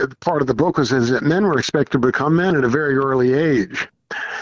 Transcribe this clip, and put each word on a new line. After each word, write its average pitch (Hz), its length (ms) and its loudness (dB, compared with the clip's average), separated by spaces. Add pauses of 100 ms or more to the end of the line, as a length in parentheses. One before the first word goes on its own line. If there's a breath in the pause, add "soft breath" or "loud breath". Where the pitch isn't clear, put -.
(200)
part 160 220 0
of 131 40 -2
the 127 80 2
book 165 240 0
was, 123 140 2
is 120 180 2
that 131 140 0
men 170 200 2
were 165 140 2
expected 139 320 -2
to 139 80 2
become 131 380 0
men 180 180 2
at 139 80 0
a 123 60 2
very 143 260 0
early 131 400 2
age. 139 540 0 (540 loud breath)